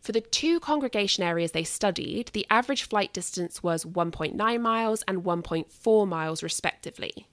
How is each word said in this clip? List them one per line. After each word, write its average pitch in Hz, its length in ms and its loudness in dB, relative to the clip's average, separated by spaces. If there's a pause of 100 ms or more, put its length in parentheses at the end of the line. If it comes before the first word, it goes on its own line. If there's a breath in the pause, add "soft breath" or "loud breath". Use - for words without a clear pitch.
For - 100 -6
the 220 100 2
two 330 380 2
congregation 226 640 0
areas 170 280 0
they 165 120 -2
studied, 202 680 -2
the 208 160 -2
average 247 340 4
flight 202 300 0
distance - 500 -6
was 165 220 0
one 170 260 -2
point - 240 -4
nine 233 260 0
miles 226 460 2
and 190 160 -2
one 175 180 0
point 165 300 -4
four 214 340 4
miles, 160 380 -2
respectively. - 880 -6